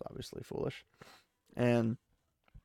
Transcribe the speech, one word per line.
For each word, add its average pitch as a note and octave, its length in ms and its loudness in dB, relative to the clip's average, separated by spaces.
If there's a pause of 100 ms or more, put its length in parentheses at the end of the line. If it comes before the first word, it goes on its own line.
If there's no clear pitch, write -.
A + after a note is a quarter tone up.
obviously - 340 -10
foolish. - 420 -4 (720)
And, A#2 400 4 (680)